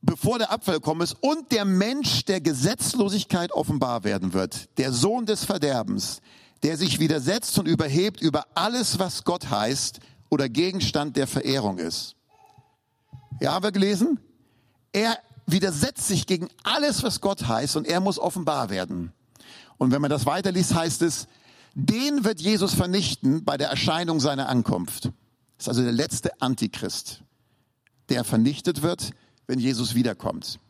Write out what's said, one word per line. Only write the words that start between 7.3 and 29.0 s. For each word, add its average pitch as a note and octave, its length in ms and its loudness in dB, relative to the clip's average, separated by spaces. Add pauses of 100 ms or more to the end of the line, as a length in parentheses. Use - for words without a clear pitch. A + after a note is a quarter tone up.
und E3+ 80 2
überhebt E3 540 2
über D3 340 0
alles, G#3 440 0
was - 260 -2
Gott - 260 -2
heißt A2 500 -2 (300)
oder C#3 180 2
Gegenstand D3+ 680 0
der C3+ 100 2
Verehrung A#2+ 520 -2
ist.“ - 380 -6 (1200)
Ja, - 120 0
haben F3+ 100 -2
wir G#3 100 0
gelesen? G3+ 460 2 (760)
Er A3+ 260 0 (280)
widersetzt F#3+ 640 0
sich F#3 180 0
gegen F3+ 220 0 (140)
alles, C#4 400 0
was A#3+ 180 -2
Gott G3 260 -2
heißt, B2 300 0
und D#3 100 -2
er E3+ 140 2
muss F#3+ 180 2
offenbar D3 520 -2
werden. F2+ 420 -4 (680)
Und C3 120 2
wenn C#3 100 4
man D3 100 0
das D3 140 0
weiterliest, F3+ 500 2
heißt E3 280 0
es, - 260 0 (460)
„Den B3 500 0
wird G3+ 160 0
Jesus G3 320 2
vernichten F3 720 0
bei C#3+ 140 0
der C#3+ 100 -2
Erscheinung D#3+ 500 0
seiner C3+ 300 0
Ankunft.“ A2+ 560 0
Das - 600 -12
ist - 40 -2
also A#2 140 0
der A#2+ 100 0
letzte D#3 480 -2
Antichrist, - 840 -4 (840)
der B2 160 0
vernichtet C#3+ 580 2
wird, F3 280 -2 (380)